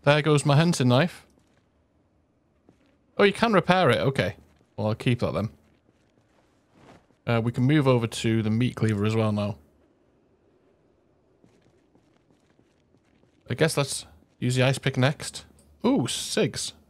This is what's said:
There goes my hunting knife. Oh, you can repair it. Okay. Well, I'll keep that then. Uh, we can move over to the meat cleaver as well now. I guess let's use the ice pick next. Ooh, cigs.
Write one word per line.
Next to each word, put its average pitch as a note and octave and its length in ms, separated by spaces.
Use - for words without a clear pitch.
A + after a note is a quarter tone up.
There D3 160
goes D3 240
my D3 100
hunting D#3+ 340
knife. C#3 380
Oh, G3+ 80
you G3 80
can A3 220
repair F3+ 360
it. G#2 100
Okay. A2 360
Well, G#2+ 120
I'll G#2+ 60
keep A#2+ 260
that E2 120
then. F#2+ 160
Uh, A#2 140
we A#2+ 120
can B2+ 120
move C#3 240
over A#2+ 180
to A2+ 360
the G#2+ 80
meat A#2 260
cleaver G#2+ 300
as A2 100
well A2 160
now. G#2 240
I A#2+ 60
guess D#3 240
let's - 260
use B2 180
the B2+ 60
ice C3 160
pick C3 200
next. - 480
Ooh, G#3 200
cigs. - 680